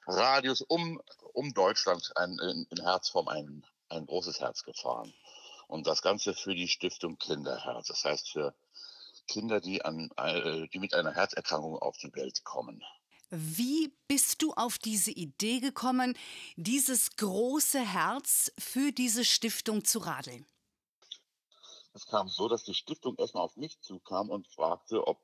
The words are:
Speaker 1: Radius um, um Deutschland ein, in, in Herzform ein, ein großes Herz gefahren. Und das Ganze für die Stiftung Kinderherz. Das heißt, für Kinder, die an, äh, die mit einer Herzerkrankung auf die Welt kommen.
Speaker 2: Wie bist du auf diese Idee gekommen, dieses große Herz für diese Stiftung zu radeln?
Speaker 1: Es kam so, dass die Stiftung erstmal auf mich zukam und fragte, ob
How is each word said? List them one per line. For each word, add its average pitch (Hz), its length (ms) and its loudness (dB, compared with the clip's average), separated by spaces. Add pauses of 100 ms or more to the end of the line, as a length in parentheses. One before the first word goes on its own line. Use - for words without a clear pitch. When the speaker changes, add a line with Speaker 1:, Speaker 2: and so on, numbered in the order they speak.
Speaker 1:
Radius 127 560 4
um, 165 400 0 (320)
um 139 180 -2
Deutschland 92 640 4
ein, 87 220 0
in, 85 320 -2
in - 100 -6
Herzform 87 480 2
ein, 73 380 -6 (220)
ein 80 180 -6
großes 82 340 -2
Herz 62 220 -4
gefahren. 58 500 -6 (540)
Und 76 200 -6
das 78 140 4
Ganze 101 320 2
für 95 220 -4
die 87 140 -2
Stiftung 85 500 -2
Kinderherz. 65 680 -4
Das - 160 -2
heißt, 73 260 0
für 76 240 -2 (720)
Kinder, 107 340 0
die 92 240 -2
an, 80 320 -4
äh, 80 520 0
die 92 100 -8
mit 98 160 -2
einer 80 180 2
Herzerkrankung 80 680 0
auf - 180 -2
die 71 160 -12
Welt 67 300 -4
kommen. - 380 -8 (460)
Speaker 2:
Wie 240 680 0 (140)
bist - 340 4
du 311 120 0
auf 233 240 0
diese 214 340 0
Idee 208 480 0
gekommen, 254 560 2 (400)
dieses 247 580 2
große 240 640 2
Herz 196 800 2
für 277 320 0
diese 240 340 2
Stiftung - 600 2
zu - 160 4
radeln? 135 460 -8 (1500)
Speaker 1:
Es - 140 -18
kam 98 220 0
so, 98 200 -2
dass 113 160 0
die 95 100 -6
Stiftung - 440 -4
erstmal - 260 0
auf - 120 -8
mich - 240 -10
zukam 95 500 -4
und 101 180 -6
fragte, - 580 0
ob - 180 0